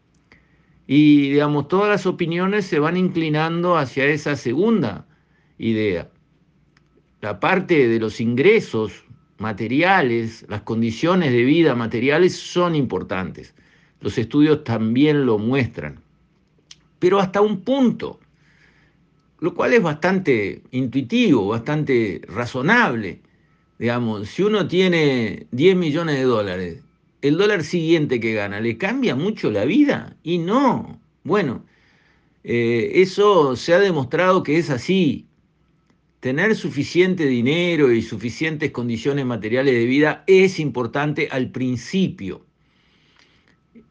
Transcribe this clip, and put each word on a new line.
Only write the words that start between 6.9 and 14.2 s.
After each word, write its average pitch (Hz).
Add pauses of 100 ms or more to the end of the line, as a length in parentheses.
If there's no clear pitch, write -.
La 104
parte 165
de 113
los 110
ingresos 120 (340)
materiales, 117
las 107
condiciones 123
de 120
vida 151
materiales 127
son 175
importantes. 92 (460)
Los -
estudios 147